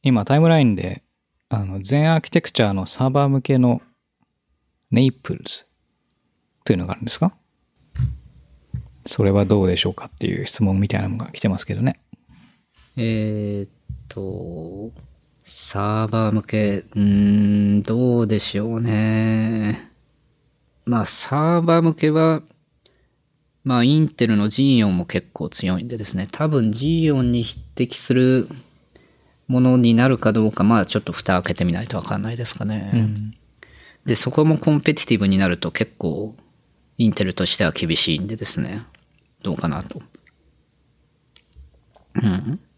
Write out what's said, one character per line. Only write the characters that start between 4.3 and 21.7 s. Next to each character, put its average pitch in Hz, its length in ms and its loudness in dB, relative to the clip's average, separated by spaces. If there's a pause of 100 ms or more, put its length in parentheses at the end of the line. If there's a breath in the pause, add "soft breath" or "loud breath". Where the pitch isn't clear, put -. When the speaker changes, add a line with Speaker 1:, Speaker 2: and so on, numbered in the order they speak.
Speaker 1:
ネ 120 120 4
イ 131 100 4
プ - 220 -10
ル - 100 -14
ズ - 220 -10 (1000)
と - 80 0
い 101 40 2
う - 20 -4
の 90 80 -6
が 90 60 -8
あ - 20 -6
る - 80 -12
ん - 20 -8
で 117 60 -6
す - 100 -6
か？ 175 140 0 (1700)
そ - 180 -4
れ 98 80 4
は 101 140 2
ど 101 160 2
う 92 80 2
で 90 80 0
し - 100 -2
ょ 92 40 -2
う - 40 -10
か - 120 -14
っ - 120 -20
て - 80 -6
い - 140 -4
う - 60 -8
質 - 160 -4
問 95 180 2
み 101 80 0
た 95 100 -2
い 95 40 -2
な 98 80 -4
の 107 80 -6
が - 120 -8
来 - 100 -16
て 107 100 0
ま 92 80 -2
す - 80 -8
け 104 80 -6
ど 104 80 -4
ね。 - 180 -2 (960 soft breath)
Speaker 2:
え 107 680 -4
ー - 0 -
っ - 40 -20 (380)
と、 95 840 -12 (520)
サ 107 640 -4
ー - 0 -
バ 110 220 0
ー 110 40 0
向 110 80 0
け、 104 360 0
う - 60 -10 (100)
ー 104 60 -2
ん、 101 840 4
ど 120 380 2
う 113 60 2
で 104 120 0
し - 200 -4
ょ 113 180 -4
う 113 40 -4
ね。 110 1120 0 (960)
ま 117 160 0
あ、 - 20 -2
サ 160 560 0
ー - 20 -2
バ 170 180 4